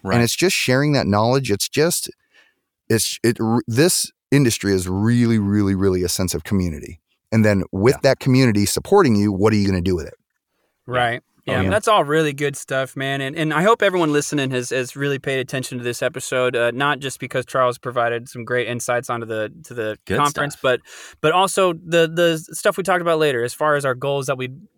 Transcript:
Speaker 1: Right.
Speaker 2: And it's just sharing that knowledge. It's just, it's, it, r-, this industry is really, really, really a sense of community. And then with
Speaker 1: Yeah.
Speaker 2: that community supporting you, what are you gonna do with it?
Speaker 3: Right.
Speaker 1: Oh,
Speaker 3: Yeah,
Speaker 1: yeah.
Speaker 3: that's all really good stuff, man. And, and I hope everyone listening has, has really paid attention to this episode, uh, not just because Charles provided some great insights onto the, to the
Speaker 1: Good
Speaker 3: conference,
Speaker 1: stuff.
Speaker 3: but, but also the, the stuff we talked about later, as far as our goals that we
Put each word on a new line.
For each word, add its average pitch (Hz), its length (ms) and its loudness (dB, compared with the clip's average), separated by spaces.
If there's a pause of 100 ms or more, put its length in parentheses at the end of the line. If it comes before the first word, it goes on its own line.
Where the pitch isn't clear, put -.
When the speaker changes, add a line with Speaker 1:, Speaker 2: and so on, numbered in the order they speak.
Speaker 1:
Right. 98 140 -2
Speaker 2:
And 120 80 4
it's 117 100 0
just 185 220 0
sharing 139 380 2
that 120 120 2
knowledge. 120 460 2
It's - 160 -2
just, - 420 -2 (760)
it's, - 340 -2
it, 117 180 0
r-, 113 280 0
this 139 420 0 (220)
industry 123 400 2
is 92 160 0
really, 113 500 2
really, 101 380 2
really 92 260 2
a 87 60 -2
sense 92 260 -2
of 76 80 -6
community. 85 580 -4 (300)
And 110 140 4
then 101 260 4
with 101 260 2
Speaker 1:
Yeah. - 40 -14 (100)
Speaker 2:
that 131 80 0
community 123 480 4
supporting 175 480 2
you, 104 160 2
what 101 220 2
are 107 40 2
you 101 120 2
gonna 92 140 0
do 92 120 0
with 80 120 -4
it? - 80 -16 (720)
Speaker 3:
Right. 123 360 -2 (260)
Speaker 1:
Oh, - 40 -2
Speaker 3:
Yeah, - 100 0
Speaker 1:
yeah. 95 80 0
Speaker 3:
that's - 180 0
all 208 160 6
really 151 300 2
good 139 200 -4
stuff, 135 420 -6
man. 139 260 -4
And, 135 140 -6
and 156 180 -2
I 156 80 2
hope 226 200 4
everyone 180 300 2
listening 143 380 0
has, 127 200 -4
has 127 240 -4
really 139 240 -4
paid 135 200 -4
attention 127 400 -6
to 120 60 -10
this 120 180 -4
episode, 127 520 -2
uh, 117 160 2
not 139 300 -2
just 135 180 -10
because 131 280 -6
Charles 123 320 0
provided 120 500 -4
some 120 160 -12
great 123 240 -4
insights 120 420 -4
onto 117 160 -6
the, 110 240 -6 (140)
to - 100 -18
the 107 320 -6
Speaker 1:
Good 107 120 -2
Speaker 3:
conference, 147 360 -2
Speaker 1:
stuff. - 80 -14
Speaker 3:
but, 123 180 0 (400)
but 156 120 0
also 185 400 2
the, 165 360 0
the 165 300 2 (160)
stuff 202 220 -2
we 196 60 -6
talked 180 200 0
about 165 160 0
later, 143 240 2
as 120 120 -4
far 151 200 0
as 143 100 -2
our 131 100 0
goals 139 320 -4
that 139 120 -4
we 127 120 -6 (280)